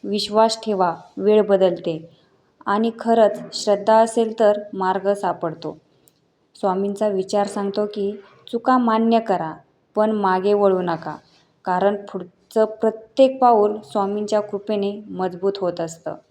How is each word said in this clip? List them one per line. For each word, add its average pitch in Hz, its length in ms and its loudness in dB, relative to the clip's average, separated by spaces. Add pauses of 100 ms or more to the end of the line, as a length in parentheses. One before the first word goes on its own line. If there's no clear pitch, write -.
"विश्वास 208 580 0
ठेवा, 185 340 -2 (220)
वेळ 208 240 4
बदलते." 180 680 0 (560)
आणि 220 340 0
खरंच 226 640 0
श्रद्धा 208 340 4
असेल 226 420 2
तर 208 200 4 (140)
मार्ग 190 400 0
सापडतो. 165 640 -6 (840)
स्वामींचा 202 480 -2
विचार 202 400 -2
सांगतो 202 380 -4
की 208 380 -6 (280)
चुका 254 260 2
मान्य 226 420 2
करा, 175 340 -4 (420)
पण 214 160 2
मागे 196 420 2
वळू 196 280 4
नका, 165 340 -6 (500)
कारण 190 300 0
पुढचं 202 720 -4
प्रत्येक 262 760 0
पाऊल 214 380 4
स्वामींच्या 208 600 -4
कृपेने 208 680 -6
मजबूत 185 480 -4
होत 175 220 -4
असतं. 165 360 -8 (160)